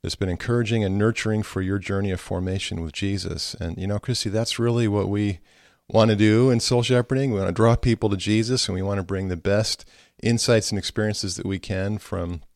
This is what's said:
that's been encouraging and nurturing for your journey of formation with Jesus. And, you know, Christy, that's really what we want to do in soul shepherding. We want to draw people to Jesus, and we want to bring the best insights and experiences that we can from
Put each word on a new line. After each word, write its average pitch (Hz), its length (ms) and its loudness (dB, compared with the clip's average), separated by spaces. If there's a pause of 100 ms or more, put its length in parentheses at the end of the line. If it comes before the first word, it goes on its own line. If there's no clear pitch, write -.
that's - 140 -6
been 92 140 -2
encouraging 113 520 0
and 98 140 0
nurturing 107 460 0
for - 180 -6
your 95 180 -2
journey 98 320 -2
of 90 120 -4
formation 92 580 -4
with 80 140 -8
Jesus. 98 680 -4
And, 82 160 -6
you 92 100 -6
know, 104 120 -2
Christy, 117 320 -4
that's 110 280 -2
really 117 300 0
what 101 220 0
we 101 300 -2 (480)
want 110 220 6
to 104 60 4
do 110 340 6
in 117 80 2
soul 120 240 2
shepherding. 127 480 2
We 104 80 0
want 95 100 0
to 87 60 -2
draw 117 220 6
people 113 340 2
to 101 60 2
Jesus, 110 500 0
and 92 80 -4
we 92 80 -2
want 98 160 -2
to 92 60 -4
bring 95 240 -4
the 90 80 -2
best 101 480 0 (360)
insights 113 520 2
and 104 80 -2
experiences 104 560 -4
that - 100 -8
we 95 140 -4
can 101 380 -4
from 87 440 -8 (140)